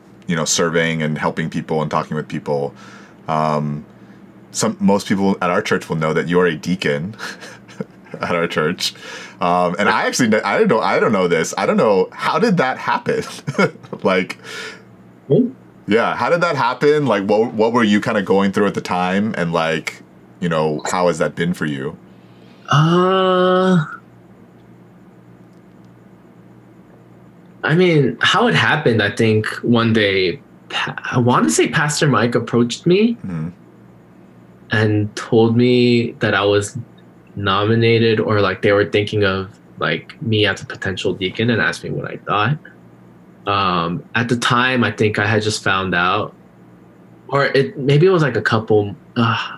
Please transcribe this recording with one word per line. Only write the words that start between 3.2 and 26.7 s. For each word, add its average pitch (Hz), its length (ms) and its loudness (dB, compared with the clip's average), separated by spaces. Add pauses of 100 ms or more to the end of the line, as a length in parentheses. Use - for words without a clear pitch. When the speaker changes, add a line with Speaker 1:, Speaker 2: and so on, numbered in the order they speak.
Speaker 1:
um, 76 580 -2 (680)
some, - 280 -4
most 98 280 0
people 98 340 0
at 90 80 0
our 90 120 0
church - 280 -4
will 90 60 -4
know 78 180 -2
that 80 140 -2
you 87 120 2
are 90 80 4
a 80 80 -2
deacon 78 600 -4 (520)
<laughs> - 520 -16
at 90 160 -2
our 85 120 0
church. - 460 -4 (460)
Um, 90 400 2
and 101 80 0
I 113 200 0
actually, 127 220 -2
kn-, 107 140 2
I 104 160 0
don't 220 80 2
know, 117 140 2
I 98 180 0
don't 180 120 0
know 95 160 2
this. 82 300 -2
I 98 80 -2
don't 202 120 0
know. 104 340 2
How 156 280 -4
did 202 180 2
that 131 200 0
happen? - 460 -4 (340)
<laughs> - 160 0 (300)
Like, 95 340 -2 (880)
Speaker 2:
Hmm? 214 220 2 (380)
Speaker 1:
yeah, 107 280 2
how 123 140 0
did 170 120 2
that 170 140 0
happen? 143 500 2
Like, 101 200 2
what, 110 280 2
what 113 200 2
were 120 100 2
you 104 180 4
kinda 110 220 0
going 98 300 2
through 104 140 2
at 92 60 -2
the 110 80 -6
time? 92 560 -2
And, 85 160 -2
like, 82 480 -2 (380)
you 90 100 -4
know, 78 400 0
how 90 180 0
has 82 120 2
that 78 160 -2
been 87 180 -2
for 82 120 -6
you? 69 320 -8 (760)
Speaker 2:
Uh, 185 1120 2 (3750)